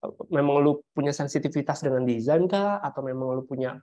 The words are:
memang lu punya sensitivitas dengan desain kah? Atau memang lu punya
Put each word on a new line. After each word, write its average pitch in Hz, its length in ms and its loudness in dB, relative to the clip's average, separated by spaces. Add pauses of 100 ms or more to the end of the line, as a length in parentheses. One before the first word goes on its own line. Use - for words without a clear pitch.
(300)
memang 143 320 4
lu 147 160 4 (160)
punya 143 160 0
sensitivitas 143 720 -2
dengan 127 240 0
desain 123 400 2
kah? 202 320 0
Atau 143 240 -6
memang 131 320 -4
lu 131 80 -4
punya 131 400 -6